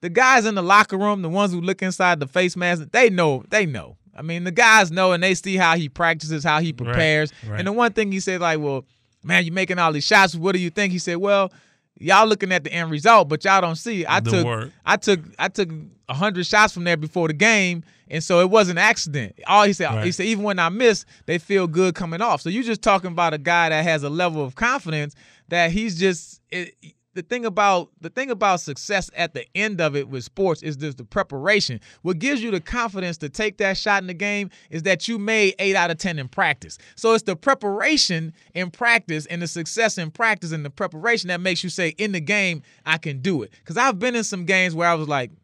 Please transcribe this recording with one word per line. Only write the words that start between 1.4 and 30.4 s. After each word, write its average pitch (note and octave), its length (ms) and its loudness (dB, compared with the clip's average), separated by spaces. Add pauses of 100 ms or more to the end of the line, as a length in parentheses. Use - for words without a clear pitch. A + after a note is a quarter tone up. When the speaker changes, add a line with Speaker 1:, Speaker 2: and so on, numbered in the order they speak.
Speaker 1:
who F3 80 -4
look F#3 220 -2
inside F3+ 380 2
the C#3+ 80 -4
face F3+ 280 0
mask, F3 360 -2
they A#3 180 6
know, D#3+ 400 0
they G#3 160 2
know. E2+ 300 -8 (200)
I B2 60 -14
mean, E3+ 220 -8
the F3+ 80 -4
guys A3 400 6
know F#3 180 2
and F3 100 2
they F#3 140 2
see F#3+ 220 -4
how E3+ 200 4
he E3 120 -2
practices, D#3 560 -2
how D#3 160 2
he E3+ 80 -4
Speaker 2:
Right, D#3 80 -8
Speaker 1:
prepares. D3+ 560 0 (120)
Speaker 2:
right. G#2+ 140 -8
Speaker 1:
And F3+ 80 -4
the G3+ 60 -2
one A#3 200 2
thing G#3 200 -2
he F#3+ 80 -2
said, F#3 200 -4
like, E3 200 0
"Well, C#3 240 -4 (400)
man, F3+ 200 2
you're E3 80 -6
making F3+ 280 -2
all E3 120 2
these D3 140 -2
shots. G3 300 4
What F3 160 -2
do F#3 80 0
you F3 100 -4
think?" G3 220 -2
He F3+ 80 -4
said, E3+ 160 -4
"Well, G3 360 2 (460)
y'all F#3+ 300 6
looking G3+ 240 0
at F3+ 100 0
the D3 100 -10
end E3 200 -4
result, F3 360 6
but D3+ 160 -4
y'all G3 160 4
don't E3+ 160 -2
see. F#3+ 300 -6
I F3+ 140 2
Speaker 2:
The A2+ 100 -2
Speaker 1:
took, E3+ 160 2
Speaker 2:
work. A#2 240 -6 (160)
Speaker 1:
I G3+ 120 2
took, G3 220 0 (160)
I D#3+ 120 -2
took F#3 200 -4 (400)
a B2+ 60 -6
hundred F3+ 320 -2
shots G#3+ 280 4
from F3 100 -8
there F3 120 0
before D#3+ 300 -4
the D#3 80 -2
game, F#3 480 2 (260)
and D#3+ 140 -6
so F3 180 2
it F#3 100 4
was G#3 180 6
an E3+ 100 -2
accident." D3+ 560 0 (140)
All G#3 160 8
he G#3 80 4
said, F3 140 -2
Speaker 2:
Right. A2 180 -2
Speaker 1:
he F3+ 80 0
said, F3+ 140 -4
"Even G#3+ 180 -2
when G3 160 -2
I E3 80 2
miss, G#3+ 360 2 (220)
they E3+ 120 -2
feel F#3+ 280 0
good F3 300 0
coming E3+ 240 -8
off." G#3+ 200 0
So E3+ 100 -6
you're A3+ 120 -2
just A3+ 200 -4
talking F#3 280 2
about E3+ 240 0
a D3+ 40 -6
guy E3+ 320 2
that D#3 120 2
has D#3+ 220 0
a C#3+ 60 -4
level D#3+ 340 -2
of C3 100 -10
confidence D#3+ 640 -4 (320)
that E3+ 240 0
he's G#3 260 -4
just, F#3 420 -2 (100)
it, F3 240 -10 (400)
the F3+ 80 -10
thing A#3+ 220 -8
about, G3 440 0 (120)
the E3 100 -12
thing C4 200 -6
about G3 300 0
success F3+ 560 -6
at E3+ 180 -4
the B2 100 -10 (120)
end G3+ 240 -4
of D3+ 160 0
it C#3+ 120 -4
with C3 140 -10
sports F3+ 400 -2